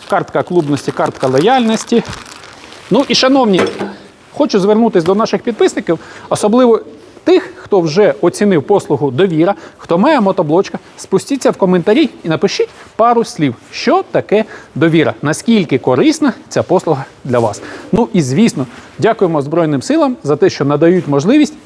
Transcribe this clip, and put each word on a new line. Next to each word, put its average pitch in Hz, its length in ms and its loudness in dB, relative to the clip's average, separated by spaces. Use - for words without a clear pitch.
картка 156 340 -2
клубності, 147 500 -2
картка 151 340 -4
лояльності. 220 760 0
Ну 247 180 2
і, 247 60 -2
шановні, 254 480 2
хочу 277 280 0
звернутися 208 460 2
до 190 80 2
наших 214 280 -2
підписників, 233 560 -2
особливо 226 520 2
тих, 359 320 2
хто - 240 -2
вже 165 400 2
оцінив 175 420 2
послугу 151 480 0
"Довіра", 170 440 0
хто 165 200 -2
має 269 220 2
мотоблочка, 190 580 0
спустіться - 540 -2
в - 60 -2
коментарі 196 540 2
і 175 40 -4
напишіть 180 400 -2
пару 226 280 2
слів, 143 300 -2
що 359 400 0
таке 202 340 0
"Довіра", 151 480 2
наскільки 151 560 0
корисна 226 540 2
ця - 140 -2
послуга 160 420 -2
для 127 140 0
вас. 110 240 -2
Ну 214 200 0
і, 180 100 2
звісно, 131 440 0
дякуємо 165 440 0
Збройним 151 400 0
силам 285 400 0
за 147 140 0
те, 185 140 2
що - 140 -4
надають 151 440 2
можливість 185 460 2